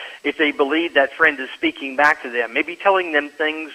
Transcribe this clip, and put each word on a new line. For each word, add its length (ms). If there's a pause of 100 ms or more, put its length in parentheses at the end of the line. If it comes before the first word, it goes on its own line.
(240)
if 160
they 120
believe 440
that 180
friend 260
is 160
speaking 400
back 280
to 80
them, 200
maybe 240
telling 360
them 180
things 460